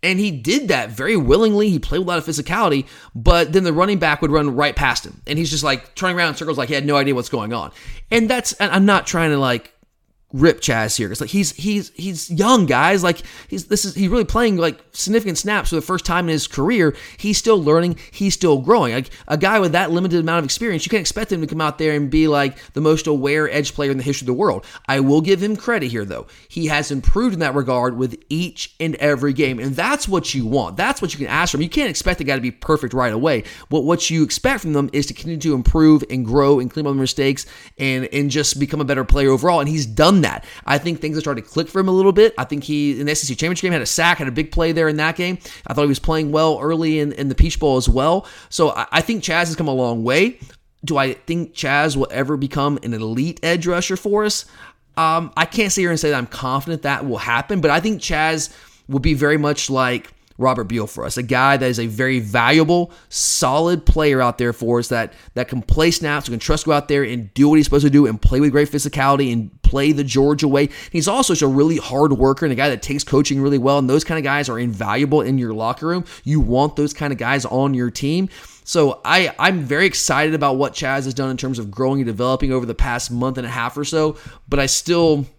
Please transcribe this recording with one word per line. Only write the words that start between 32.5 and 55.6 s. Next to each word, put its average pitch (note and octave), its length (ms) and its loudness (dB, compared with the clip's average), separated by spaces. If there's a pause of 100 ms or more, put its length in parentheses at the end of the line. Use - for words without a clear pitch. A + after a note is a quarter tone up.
perfect D3+ 420 -2
right B2 180 0
away. B2+ 340 0 (240)
But D3 120 0
what E3 300 0
you E3 100 2
expect A3 400 0
from D#3 120 -4
them C#3+ 200 0
is C#3+ 140 -2
to - 80 -10
continue D#3+ 240 -8
to D3+ 160 0
improve D3+ 520 6
and B2+ 160 -4
grow C#3 360 4
and B2 100 -4
clean D3+ 160 -6
up C#3 100 -2
mistakes C3+ 520 -2 (320)
and, C3 340 -2
and C#3+ 160 0
just C#3 300 -2
become C#3+ 200 -2
a C#3+ 60 0
better C3 180 0
player C#3 280 4
overall. D#3+ 280 2
And C#3+ 80 -2
he's D3+ 200 -2
done D#3+ 320 6
that. B2+ 240 0 (220)
I C#3+ 120 0
think D#3+ 220 -4
things D#3 160 -6
have D#3 80 -4
started C3 220 -6
to - 40 -20
click D#3 200 -4
for F#3+ 100 -2
him F#3+ 80 2
a F#3 60 2
little F#3+ 180 6
bit. G#3 260 6
I B2+ 60 -4
think C#3+ 220 -6
he, D3 340 -2
in C#3+ 60 -4
the D3+ 80 0
S D3 100 -2
E C#3+ 40 -6
C C3 80 -4
championship E3 260 -4
game, F#3 100 -2
had D#3 100 0
a G#2+ 40 -4
sack, E3+ 320 0
had C#3+ 100 -4
a B2+ 40 -4
big C#3+ 200 -4
play E3 220 0
there D#3 160 2
in D3+ 80 -2
that D#3+ 180 -2
game. F3+ 220 -4 (280)
I - 80 -8
thought D3 100 2
he D3 40 4
was C#3 100 2
playing D#3 360 -2
well D#3 260 4
early D#3 400 0
in, D3 140 -2
in C#3 160 -4
the C3 60 -2
Peach E3+ 220 4
Bowl C#3 200 2
as B2 100 0
well. C#3+ 400 2 (220)
So - 220 2
I, - 200 -4
I D#3+ 100 2
think A3 220 -4
Chaz E3+ 220 0
has D#3+ 100 -6
come D3+ 140 -2
a C3+ 40 0
long A#2+ 300 0
way. E3 340 2 (460)
Do D3+ 140 -2
I C3+ 160 0
think E3 400 -6
Chaz D3 420 0
will C3+ 160 0
ever C3+ 240 -2
become C#3 480 -2
an A#2 100 -6
elite A#2 500 -4
edge E3 220 0
rusher F3 300 -2
for G#3 300 0
us? - 180 -4 (540)
Um, D#3+ 400 0
I E3 80 2
can't G3+ 260 -2